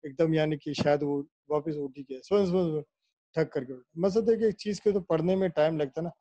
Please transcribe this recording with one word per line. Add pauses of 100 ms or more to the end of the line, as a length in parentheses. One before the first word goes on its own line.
एकदम
यानी
कि
शायद
वो (240)
वापस
उठ
ही
गए।
समझ,
समझ,
समझ, (520)
ठग
करके
उठ। (160)
मकसद
है
कि
एक
चीज़
के
तो
पढ़ने
में
टाइम
लगता
है
ना।